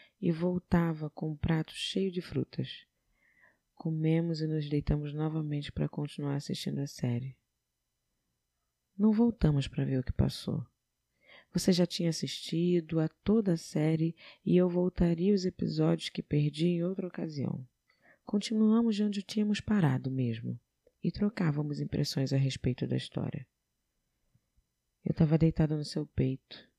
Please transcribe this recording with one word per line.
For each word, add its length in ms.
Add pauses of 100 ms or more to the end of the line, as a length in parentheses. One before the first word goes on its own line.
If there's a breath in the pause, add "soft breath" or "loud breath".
(220 soft breath)
e 100
voltava 760
com 220
um 40
prato 380
cheio 380
de 100
frutas. 640 (880 soft breath)
Comemos 680
e 60
nos 220
deitamos 420
novamente 600
pra 180
continuar 460
assistindo 440
a 80
série. 480 (1600)
Não 160
voltamos 560
pra 160
ver 160
o 40
que 100
passou. 500 (880 loud breath)
Você 220
já 140
tinha 240
assistido 880
a 80
toda 460
a 40
série 580 (300 loud breath)
e 100
eu 140
voltaria 640
os 120
episódios 640
que 120
perdi 460
em 160
outra 240
ocasião. 600 (560 soft breath)
Continuamos 720
de 80
onde 200
tínhamos 360
parado 520
mesmo, 480 (480)
e 40
trocávamos 680
impressões 540
a 40
respeito 480
da 120
história. 500 (1600)
Eu 80
tava 240
deitada 400
no 80
seu 200
peito. 720